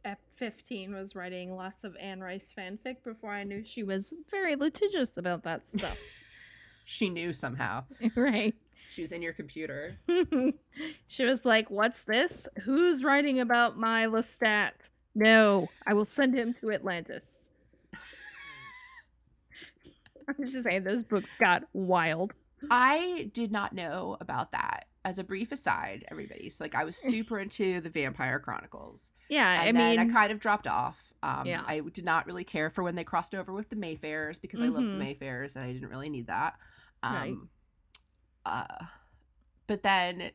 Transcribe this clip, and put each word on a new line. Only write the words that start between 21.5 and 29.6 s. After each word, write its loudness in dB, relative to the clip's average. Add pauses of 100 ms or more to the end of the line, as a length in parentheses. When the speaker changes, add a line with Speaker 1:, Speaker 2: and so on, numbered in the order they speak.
Speaker 1:
wild. 2 (360)
Speaker 2:
I 4
did -2
not -2
know -6
about -4
that. -2 (200)
As -4
a -6
brief -6
aside, -2
everybody, -12
so, -12
like, -8
I 0
was -6
Speaker 1:
<laughs> -2
Speaker 2:
super -2
into -2
the -10
Vampire -2
Chronicles. -12 (180)
Speaker 1:
Yeah, 4
Speaker 2:
And 4